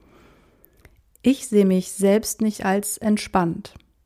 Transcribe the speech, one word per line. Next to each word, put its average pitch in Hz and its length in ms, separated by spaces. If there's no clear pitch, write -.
„Ich - 260
sehe 202 180
mich 185 240
selbst 196 500
nicht 214 240
als 196 340
entspannt. 196 760